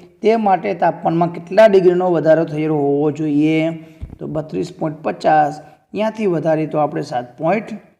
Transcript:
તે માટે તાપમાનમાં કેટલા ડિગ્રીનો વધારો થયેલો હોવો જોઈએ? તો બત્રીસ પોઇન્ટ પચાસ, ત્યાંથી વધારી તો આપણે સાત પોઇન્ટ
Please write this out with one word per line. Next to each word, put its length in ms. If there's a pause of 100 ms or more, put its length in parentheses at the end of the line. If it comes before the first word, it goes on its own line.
(220)
તે 140
માટે 380
તાપમાનમાં 600
કેટલા 340
ડિગ્રીનો 440
વધારો 340
થયેલો 300
હોવો 360
જોઈએ? 760 (340)
તો 80
બત્રીસ 460
પોઇન્ટ 300
પચાસ, 580 (320)
ત્યાંથી 320
વધારી 420
તો 100
આપણે 240
સાત 360
પોઇન્ટ 360 (260)